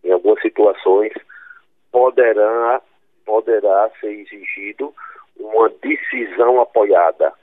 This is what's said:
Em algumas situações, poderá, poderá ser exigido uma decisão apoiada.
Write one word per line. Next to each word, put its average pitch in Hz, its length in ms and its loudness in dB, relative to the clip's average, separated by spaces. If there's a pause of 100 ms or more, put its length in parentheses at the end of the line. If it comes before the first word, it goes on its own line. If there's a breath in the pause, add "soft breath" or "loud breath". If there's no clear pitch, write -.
Em 90 80 -2
algumas 98 300 0
situações, 104 680 0 (800 loud breath)
poderá, 117 880 2 (440)
poderá 107 640 0 (100)
ser 107 120 -10
exigido 104 800 -12 (420 loud breath)
uma 110 340 0
decisão 120 920 -2
apoiada. 87 800 0